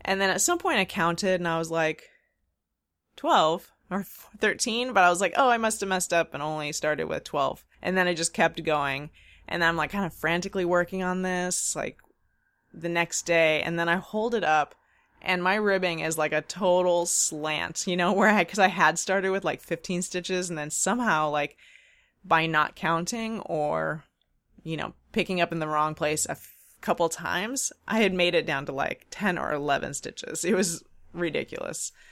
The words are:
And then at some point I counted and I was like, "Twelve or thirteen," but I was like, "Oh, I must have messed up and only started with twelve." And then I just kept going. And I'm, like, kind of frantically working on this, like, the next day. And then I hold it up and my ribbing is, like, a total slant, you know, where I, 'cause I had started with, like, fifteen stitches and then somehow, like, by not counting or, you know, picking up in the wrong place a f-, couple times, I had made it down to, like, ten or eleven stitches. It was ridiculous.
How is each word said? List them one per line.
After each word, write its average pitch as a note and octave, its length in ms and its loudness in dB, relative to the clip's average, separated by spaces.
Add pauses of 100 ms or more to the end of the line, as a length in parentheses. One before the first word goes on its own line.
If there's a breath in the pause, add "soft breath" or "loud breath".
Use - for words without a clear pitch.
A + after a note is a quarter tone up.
And G3 180 -2
then G3 100 4
at F#3 120 0
some F4 160 2
point E4 220 0
I F#3+ 60 2
counted F3+ 540 0
and F3 80 -2
I E3 100 0
was E3 140 -2
like, D#3 380 -2 (1080)
"Twelve F#3 560 2 (180)
or F#3+ 140 -4
thirteen," G#3+ 920 -2
but G3 100 6
I F3+ 60 8
was F3 120 2
like, F#3+ 160 0
"Oh, C4+ 120 6
I A#3 80 4
must A3 220 -2
have G3 100 -4
messed F#3 240 0
up E3 200 2
and C#3+ 100 -6
only D3+ 280 -4
started D3+ 340 -2
with - 180 -4
twelve." - 400 -2 (180 soft breath)
And F#3 160 0
then F3+ 100 2
I F3+ 60 0
just E3 200 -2
kept E3 300 2
going. D3 480 -2 (360 soft breath)
And F3 160 -2
I'm, E3+ 140 4
like, D3+ 140 -2
kind G3 140 -2
of D#3+ 80 -6
frantically F3 520 -2
working F3 360 0
on F3+ 200 -2
this, F3+ 540 -2
like, - 220 -6 (760)
the E3+ 160 -8
next E3+ 360 -2
day. D#3+ 360 4
And E3+ 180 -2
then E3+ 100 0
I E3+ 60 2
hold G#3+ 400 -4
it G3+ 80 -2
up D#3 320 2 (460 soft breath)
and F3+ 200 -2
my F#3 140 2
ribbing F#3 460 2
is, D#3+ 160 -2
like, D3+ 160 0
a D3+ 80 0
total F3+ 640 2
slant, - 800 -2
you F3+ 80 0
know, F3+ 160 2
where G3 160 4
I, G#3 160 4
'cause - 160 -2
I F#3+ 80 6
had E3+ 320 4
started F#3+ 320 0
with, F#3+ 140 -2
like, D#3 160 -2
fifteen F3 400 -4
stitches F3+ 480 -4
and E3+ 80 -6
then D3+ 120 -8
somehow, F#3+ 600 0
like, D3 260 -2 (680 soft breath)
by D#3+ 200 4
not D#3 300 2
counting G3 640 -2
or, D#3 640 -2 (600)
you D#3+ 120 -6
know, D3 180 -8 (200)
picking F#3 260 -2
up E3+ 120 2
in E3 80 -4
the D#3 80 -2
wrong D#3 280 0
place D#3 300 -2
a - 60 -6
f-, - 260 -12 (240)
couple F3 260 0
times, F3+ 640 -4 (160)
I A3 140 0
had F#3+ 120 4
made F3 220 2
it D3 100 2
down C#3+ 200 -4
to, C#3 80 -6
like, - 380 -4
ten F#3 260 -2
or - 160 -2
eleven C#3+ 400 -2
stitches. - 500 -10
It F3+ 120 2
was F3 280 -2 (300)
ridiculous. - 800 -6 (180 loud breath)